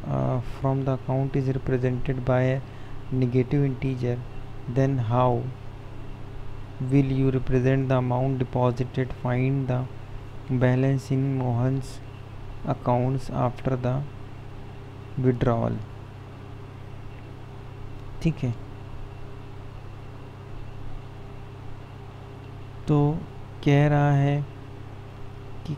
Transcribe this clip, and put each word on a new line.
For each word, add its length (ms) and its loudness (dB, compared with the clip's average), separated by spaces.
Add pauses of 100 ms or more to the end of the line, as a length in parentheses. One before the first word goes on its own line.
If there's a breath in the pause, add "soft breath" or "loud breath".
uh, 340 2 (100)
from 340 0
the 80 2
account 420 0
is 140 2
represented 760 2
by 180 6
a 180 2 (520 loud breath)
negative 520 4
integer, 520 0 (520)
then 300 4 (100)
how 320 6 (1500)
will 220 8
you 180 4
represent 580 4
the 80 6
amount 420 2
deposited? 840 2
Find 440 2
the 120 2 (800)
balance 520 4
in 140 4 (140)
Mohan's 600 0 (680)
accounts 640 2
after 460 0
the 180 0 (1200)
withdrawal, 560 4 (2500)
ठीक 160 2
है। 140 0 (4000)
तो 100 6 (680)
कह 220 8
रहा 240 6
है 300 6 (1300)
कि 100 -2